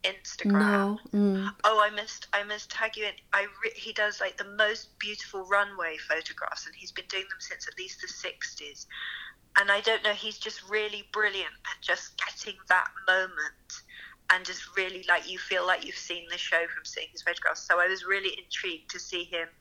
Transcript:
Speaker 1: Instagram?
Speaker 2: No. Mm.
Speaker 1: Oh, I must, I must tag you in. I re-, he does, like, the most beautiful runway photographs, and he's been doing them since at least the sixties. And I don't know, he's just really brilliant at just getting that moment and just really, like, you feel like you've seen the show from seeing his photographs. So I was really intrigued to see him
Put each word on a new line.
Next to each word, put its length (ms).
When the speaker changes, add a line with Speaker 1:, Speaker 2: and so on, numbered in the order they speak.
Speaker 1:
Instagram? 480
Speaker 2:
No. 460
Mm. 420
Speaker 1:
Oh, 160
I 80
must, 420
I 120
must 280
tag 240
you 100
in. 60
I 100
re-, 120
he 160
does, 300
like, 160
the 80
most 420
beautiful 460
runway 520
photographs, 680
and 100
he's 180
been 140
doing 160
them 160
since 280
at 100
least 240
the 60
sixties. 800
And 120
I 120
don't 220
know, 100
he's 240
just 320
really 420
brilliant 420
at 120
just 360
getting 400
that 180
moment 760
and 160
just 320
really, 320
like, 200
you 80
feel 300
like 180
you've 120
seen 340
the 60
show 360
from 120
seeing 260
his 100
photographs. 460
So 140
I 60
was 180
really 320
intrigued 540
to 80
see 260
him 240